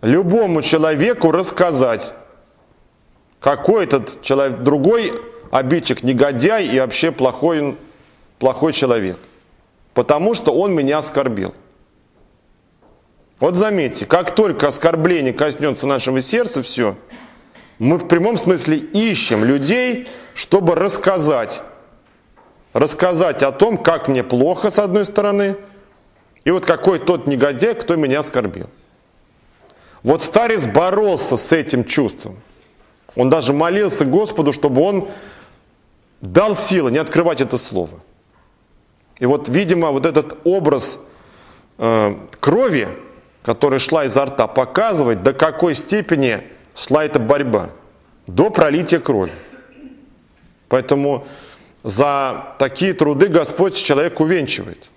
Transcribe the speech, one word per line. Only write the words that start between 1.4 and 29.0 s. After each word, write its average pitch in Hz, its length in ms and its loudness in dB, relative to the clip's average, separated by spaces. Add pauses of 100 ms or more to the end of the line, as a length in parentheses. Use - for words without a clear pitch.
какой 190 440 2
этот - 380 -4
человек, 135 380 0
другой 147 520 2 (380)
обидчик, 131 520 0
негодяй 139 640 2
и 127 140 0
вообще 131 320 -2
плохой 147 480 0
он, 143 180 -6 (600)
плохой 135 340 0
человек, 110 460 0 (760)
потому 151 400 2
что 170 200 0
он 185 200 0
меня 147 240 0
оскорбил. 131 580 -4 (1800)
Вот 170 180 2
заметьте, 180 500 -2
как 175 280 0
только 170 340 2
оскорбление 160 680 2
коснется 147 520 -2
нашего 131 360 0
сердца, 233 400 -2
все, - 340 -2 (840)
мы 143 200 2
в 175 100 -8
прямом 180 300 2
смысле 160 400 0
ищем 175 680 -2
людей, 202 640 0 (240)
чтобы 180 420 2
рассказать. 160 880 0 (1080)
Рассказать 160 680 0
о 139 100 0
том, 202 240 2
как 165 320 0
мне 127 160 0
плохо, 175 460 0
с - 80 0
одной 208 260 0
стороны, 202 520 0 (880)
и 147 60 2
вот 180 140 0
какой 175 340 2
тот - 280 -2
негодяй, 143 480 0
кто - 220 -4
меня 147 240 0
оскорбил. 107 500 -6 (1300)